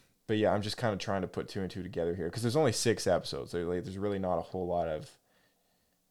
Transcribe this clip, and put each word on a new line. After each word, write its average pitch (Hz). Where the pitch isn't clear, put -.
but 110
yeah, 104
I'm 104
just 98
kinda 107
trying 98
to 101
put -
two 101
and 92
two 92
together 85
here 87
'cause 110
there's 117
only 151
six -
episodes. 80
There, 87
like, 87
there's 95
really 101
not 90
a 85
whole 92
lot 87
of, 78